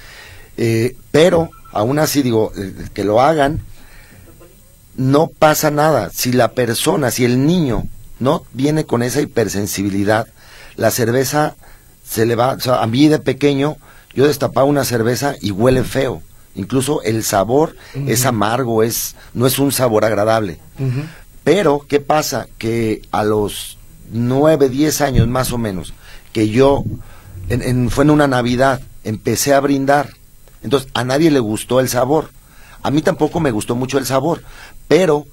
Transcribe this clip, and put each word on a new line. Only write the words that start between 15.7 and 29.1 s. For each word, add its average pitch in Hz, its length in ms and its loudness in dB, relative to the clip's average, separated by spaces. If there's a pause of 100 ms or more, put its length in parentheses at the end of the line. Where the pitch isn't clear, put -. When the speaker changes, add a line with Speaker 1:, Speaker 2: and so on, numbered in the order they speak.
Speaker 1:
feo. 123 380 -4 (340)
Incluso 131 480 -2
el 110 200 -2
sabor 120 540 0 (180)
Speaker 2:
Ujú. 139 140 -6
Speaker 1:
es 120 160 0
amargo, 113 580 0
es, - 320 -4 (180)
no 117 140 0
es 131 120 0
un 139 120 2
sabor 117 320 0
agradable. 107 560 0 (180)
Speaker 2:
Ujú. 135 260 -4 (400)
Speaker 1:
Pero, 147 440 2
¿qué 143 140 0
pasa? 147 460 -2 (100)
Que 113 540 -4
a 104 120 0
los 107 540 -4 (340)
nueve, 135 560 2
diez 143 320 -2
años 123 280 0
más 127 260 -2
o 120 40 -4
menos, 98 360 -6 (400)
que 107 160 0
yo, 135 340 4 (680)
en, 123 120 -2
en, 123 300 0
fue 139 120 2
en 147 60 4
una 147 180 4
Navidad, 123 540 0 (220)
empecé 110 500 -2